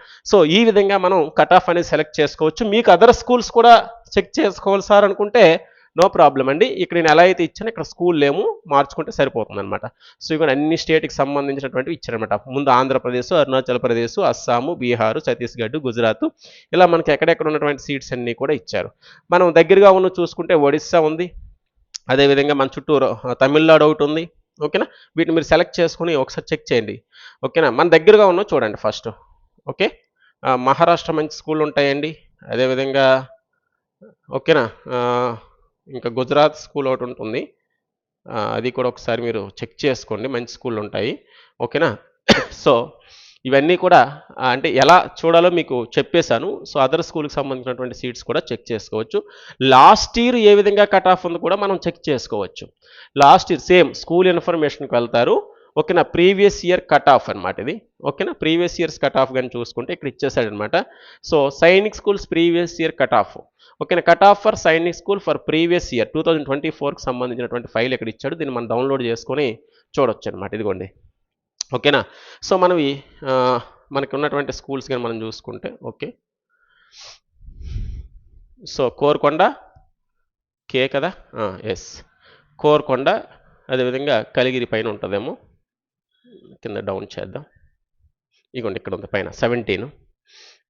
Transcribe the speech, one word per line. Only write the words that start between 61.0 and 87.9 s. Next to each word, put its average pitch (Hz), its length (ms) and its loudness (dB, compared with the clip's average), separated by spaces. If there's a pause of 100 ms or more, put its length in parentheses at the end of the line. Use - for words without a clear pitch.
So 143 180 2
సైనిక్ 190 460 2
స్కూల్స్ - 360 -6
ప్రీవియస్ 170 500 -2
ఇయర్ 160 200 -4
కట్ 123 140 -2
ఆఫ్. 104 240 -2 (440)
ఓకేనా? 170 260 -2
Cut 170 140 4
off 202 240 6
for 214 100 0
సైనిక్ 165 400 0
స్కూల్ 196 320 -6
for 147 100 -2 (120)
previous 170 340 0
year 113 300 -4
టూ 156 80 -4
థౌజండ్ 160 220 0
ట్వంటీ 143 260 -6
ఫోర్కి 143 320 -6
సంబంధించినటువంటి 123 720 -6
ఫైల్ 123 180 -2
ఇక్కడ 117 160 -6
ఇచ్చాడు, 143 260 -8
దీన్ని 147 200 -8
మనం 117 120 -8
డౌన్లోడ్ 127 360 -2
చేసుకొని 117 560 -6 (400)
చూడొచ్చు 110 340 -2
అనమాట. 98 220 -12
ఇదిగోండి. 95 360 -8 (840)
ఓకేనా? 139 300 0 (440)
So 196 80 2
మనవి, 160 480 0 (200)
ఆ, 127 360 0 (320)
మనకి 139 240 -6
ఉన్నటువంటి 143 360 -4
స్కూల్స్ 135 360 -12
కానీ 123 140 -4
మనం 113 200 -8
చూసుకుంటే, 110 500 -14 (120)
ఓకే, 131 300 -14 (2500)
so 127 260 -6
కోరుకొండ 151 640 0 (1160)
కే 131 180 -2
కదా, 147 240 -4 (220)
ఆ, 101 300 -8
ఎస్, - 400 -12 (540)
కోరుకొండ, 143 500 0 (600)
అదేవిధంగా 127 520 -2
కలిగిరి 127 420 -4
పైన 110 240 -4
ఉంటుందేమో, 104 480 -8 (1300)
కింద 107 140 -12
డౌన్ 98 300 -8 (140)
చేద్దాం. 98 240 -14 (1080)